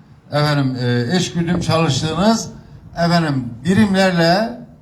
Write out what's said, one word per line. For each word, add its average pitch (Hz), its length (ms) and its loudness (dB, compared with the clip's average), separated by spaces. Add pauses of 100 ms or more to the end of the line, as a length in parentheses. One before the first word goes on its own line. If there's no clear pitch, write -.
(320)
efendim, 143 480 0
e, 123 360 0
eşgüdüm 170 440 -2
çalıştığınız 160 880 0 (480)
efendim 160 580 0 (100)
birimlerle 190 960 2 (220)